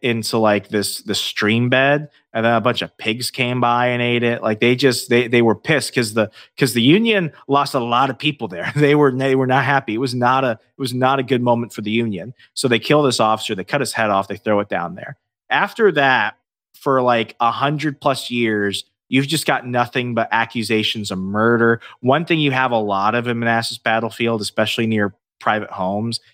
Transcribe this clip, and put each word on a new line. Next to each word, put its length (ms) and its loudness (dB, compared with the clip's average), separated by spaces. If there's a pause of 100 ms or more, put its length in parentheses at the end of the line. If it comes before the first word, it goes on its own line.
into, 340 -2
like, 320 2
this, 300 -4
this 200 -6
stream 520 -2
bed. 400 2 (240)
And 100 -2
then 80 2
a 80 2
bunch 220 -2
of 160 -8
pigs 320 -6
came 320 -4
by 240 2
and 160 -2
ate 200 0
it. 200 -2
Like, 180 -2
they 160 4
just, 320 0
they, 180 2
they 140 2
were 140 4
pissed 400 -2
'cause 180 -2
the, 180 0 (280)
'cause 160 0
the 80 2
Union 500 4 (140)
lost 260 0
a 80 0
lot 300 2
of 80 -10
people 280 -4
there. 260 -8
<laughs> 40 -8
They 180 4
were, 160 4
they 260 0
were 100 2
not 180 2
happy. 300 0
It 40 -4
was 160 -4
not 300 2
a, 60 0
it 300 -10
was 120 -6
not 260 0
a 40 -4
good 180 0
moment 320 0
for 80 -10
the 100 -6
Union. 440 -4 (180)
So 160 -4
they 100 2
kill 240 2
this 180 0
officer, 340 0
they 100 -8
cut 160 -4
his 140 -4
head 160 0
off, 180 0
they 80 -8
throw 240 0
it 80 -6
down 280 -6
there. 200 -14 (320)
After 440 2
that, 440 2 (380)
for, 260 0
like, 400 0
a 100 2
hundred 520 -4
plus 280 -2
years, 540 -2 (240)
you've 200 2
just 180 -4
got 200 0
nothing 480 -2
but 160 0
accusations 800 -2
of 80 -4
murder. 640 2 (200)
One 260 0
thing 120 0
you 120 2
have 220 0
a 60 2
lot 360 0
of 140 -2
in 100 -2
Manassas 400 -2
battlefield, 640 -2
especially 440 -2
near 280 0 (260)
private 300 -2
homes 500 -4 (140)